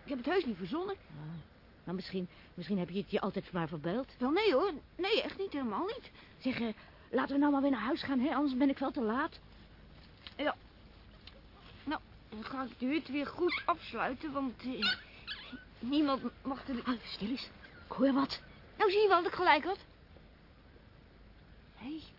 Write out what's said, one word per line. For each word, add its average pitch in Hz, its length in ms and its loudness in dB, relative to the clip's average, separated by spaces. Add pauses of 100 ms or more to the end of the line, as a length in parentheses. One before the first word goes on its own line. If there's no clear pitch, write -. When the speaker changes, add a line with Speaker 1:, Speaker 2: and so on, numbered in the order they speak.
Speaker 1:
ik - 60 -16
heb 277 80 -2
het 240 80 -6
heus 349 200 2
niet 220 120 -2
verzonnen. 311 380 -4
Speaker 2:
Oh, 151 380 -14 (500)
nou, 175 120 -6
misschien, 185 320 -6 (260)
misschien 180 260 -2
heb 175 100 -2
je 180 100 -4
het 165 120 -6
je 202 100 2
altijd - 300 -4
maar 170 160 0
verbeeld. 170 500 -4
Speaker 1:
Wel, 254 140 2
nee, 392 220 6
hoor. 349 180 4 (240)
Nee, 370 280 2
echt - 140 -6
niet, 392 160 -4
helemaal 262 320 -2
niet. 466 260 -8 (260)
Speaker 2:
Zeg, 247 220 -2
eh, 233 80 0 (420)
laten 262 240 0
we 285 60 4
nou 294 120 6
maar 277 100 4
weer 277 100 4
naar 269 80 0
huis 247 240 -2
gaan, 269 160 2
hè? 233 160 2
Anders 269 220 2
ben 277 120 6
ik 269 80 0
wel 269 140 0
te 277 100 -2
laat. 240 380 0 (960)
Speaker 1:
Ja. 285 200 0 (1300)
Nou, 294 180 -4 (280)
dan 214 140 -10
ga 262 200 -6
ik 233 160 -10
de 254 60 -2
hut 285 240 0
weer 277 180 -2
goed - 380 0
afsluiten, 269 680 -2
want, 269 320 -4
eh, 254 300 0 (840)
niemand 269 420 2 (220)
mag 262 240 -6
er 247 160 -4
Speaker 2:
Ah, 247 200 -2
stil - 260 -6
eens. 254 200 -4 (380)
Ik - 40 -10
hoor 277 220 4
wat. 277 280 0 (360)
Speaker 1:
Nou, 392 140 4
zie 403 100 6
je 427 60 8
wel 359 160 8
dat 349 80 0
ik - 60 -8
gelijk 330 260 6
had? 370 140 -4 (2000)
Hé. 294 240 -10 (200)